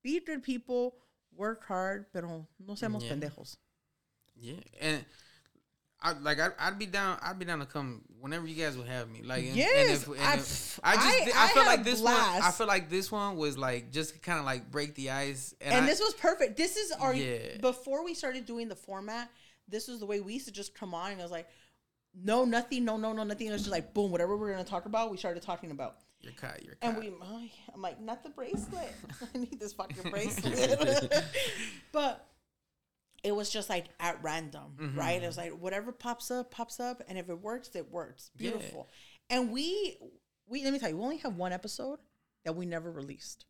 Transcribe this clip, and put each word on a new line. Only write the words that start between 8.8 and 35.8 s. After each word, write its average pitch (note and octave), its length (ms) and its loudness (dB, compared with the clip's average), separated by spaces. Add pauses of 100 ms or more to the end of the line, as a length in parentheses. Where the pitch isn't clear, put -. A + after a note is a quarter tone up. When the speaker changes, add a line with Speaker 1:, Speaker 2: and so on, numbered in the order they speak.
Speaker 2:
have B2 240 -4
me. A2 120 -14
Like, B2+ 220 -2
and, C3 120 -2
Speaker 1:
Yes, F4+ 180 6
Speaker 2:
and C5+ 160 8 (240)
if, C3+ 60 -6
and - 0 - (100)
Speaker 1:
I, D4 60 6
Speaker 2:
if, - 480 -4
I F#3+ 120 10
just, D4+ 400 6
Speaker 1:
I, - 40 8
Speaker 2:
I A3 40 12
Speaker 1:
I - 40 8
Speaker 2:
feel C4+ 160 10
Speaker 1:
had - 60 10
Speaker 2:
like A#3+ 100 8
Speaker 1:
a G#3+ 40 -4
Speaker 2:
this A#3 160 4
one, A#3 140 8
I G3 240 6
Speaker 1:
blast. - 200 6
Speaker 2:
feel A3+ 80 2
like F#3+ 220 4
this F#3+ 240 0
one G3+ 240 0
was, D3 220 0
like, B2 320 -2
just D3+ 320 -4
kinda, E3 200 0
like, B2+ 280 -2
break D3 240 -4
the C3+ 160 -4
ice. C#3 500 -4
And C#3+ 140 2
Speaker 1:
And B3+ 100 8
Speaker 2:
I C4+ 40 6
Speaker 1:
this D#4+ 120 4
was G#4+ 140 2
perfect. E4 420 2
This F4 200 0
is G4 160 -2
our, C4+ 200 2
Speaker 2:
Yeah. G3+ 480 -2
Speaker 1:
before B3+ 440 0
we E4+ 100 -4
started B3+ 320 -6
doing A#3 220 -6
the F#3+ 80 -8
format, G#3+ 540 -8 (360)
this G#3+ 220 -6
was A#3+ 120 -8
the G#3 60 -8
way G3+ 140 0
we G3 140 -8
used C4+ 120 -6
to A3 60 -14
just G3 220 -10
come F#3 200 -8
on, F3+ 160 -4
and F#3+ 100 -8
it - 40 -6
was F3 80 -8
like, E3 160 -8 (680)
no, G#3 320 4
nothing, A#3+ 400 2
no, A3 100 0
no, A3 160 -2
no, A3 120 -2
nothing. G#3 240 -4
It G#3+ 40 -2
was G#3 100 -2
just G3+ 100 -2
like, F3+ 200 -2
boom, G3+ 180 2
whatever F3 260 2
we're G#3+ 160 -2
gonna F#3 120 -4
talk F#3 220 -4
about, A3 240 0
we F#3 80 -6
started F3 240 -4
talking E3+ 300 -6
about. C#3 260 -6 (220)
Speaker 2:
You're A#2+ 120 -16
cut, - 320 -10
you're - 180 -18
Speaker 1:
And A#3 140 0
Speaker 2:
cut. A3 80 -6
Speaker 1:
we, G#3 60 -8 (120)
oh, G#3 180 -12
yeah. A#3 80 -14 (240)
I'm G3 80 -16
like, F3 200 -6
"Not A3+ 240 -8
the D4+ 60 -14
bracelet." E4+ 640 -8 (200)
<laughs> - 220 -14
I B3+ 40 -4
need A#3+ 220 -8
this G#3 120 -10
fucking F#3 380 -4
Speaker 2:
<laughs> - 0 -
Speaker 1:
bracelet. B3+ 1000 4 (460)
<laughs> - 340 -8
But C#4+ 340 0 (960)
it G3+ 80 2
was G#3 200 0
just, - 200 -4
like, F3 160 0 (140)
at F3 220 0
random, D3+ 580 -6
Speaker 2:
Mm-hmm. C#3+ 180 -4
Speaker 1:
right? E3+ 240 0
It F3 40 -4
was E3 100 -4
like, E3+ 240 -8
whatever G3+ 320 -4